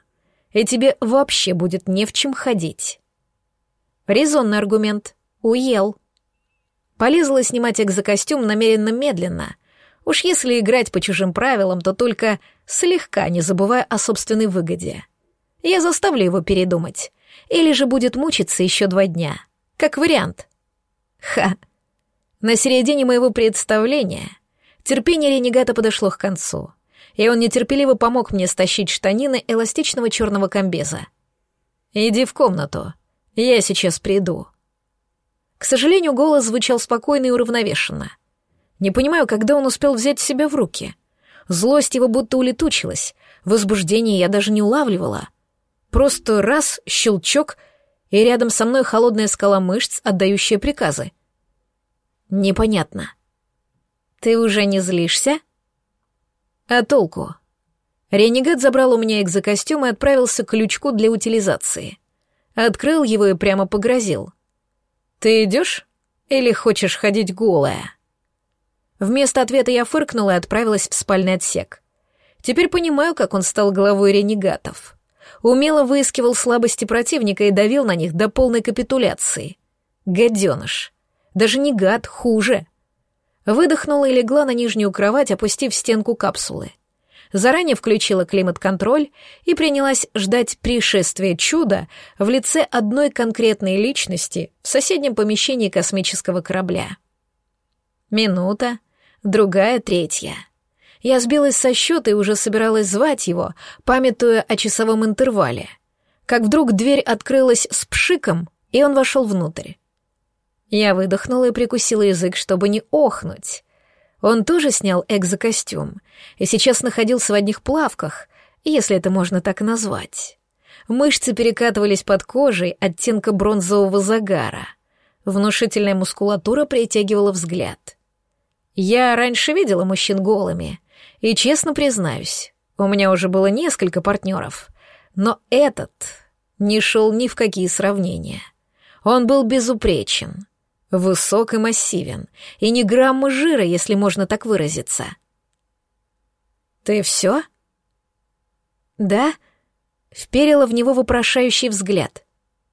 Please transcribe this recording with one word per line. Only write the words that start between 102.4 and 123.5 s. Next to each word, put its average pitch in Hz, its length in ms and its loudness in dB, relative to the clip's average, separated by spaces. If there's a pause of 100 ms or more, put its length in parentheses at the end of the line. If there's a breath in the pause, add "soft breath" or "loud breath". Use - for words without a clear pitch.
звать 262 400 0
его, 175 260 -4 (300 loud breath)
памятуя 240 600 2
о 220 100 -2
часовом 220 480 0
интервале. 208 640 0 (580)
Как 240 160 0
вдруг 233 300 4
дверь 254 280 4
открылась 247 680 2
с - 160 -6
пшиком, 170 640 -2 (200)
и 254 120 4
он 285 120 4
вошёл 262 300 2
внутрь. 180 500 -4 (960)
Я 208 240 2
выдохнула 196 540 0
и - 20 4
прикусила 233 520 0
язык, 185 340 0
чтобы 190 320 0
не 208 140 -2 (100)
охнуть. - 720 -2 (580)
Он 220 220 2
тоже 311 260 2
снял 185 380 0
экзокостюм, 196 920 -4 (360 loud breath)
и 190 100 -2
сейчас 226 360 2
находился 233 500 0
в 208 40 2
одних 208 260 0
плавках, 262 640 -4 (340 soft breath)
если 262 340 0
это 185 140 0
можно 185 300 0
так 190 220 -4
назвать. 214 760 -6 (480 soft breath)
Мышцы 262 460 0
перекатывались 214 720 0
под 196 180 0
кожей 202 580 0
оттенка 214 520 -2
бронзового 196 680 2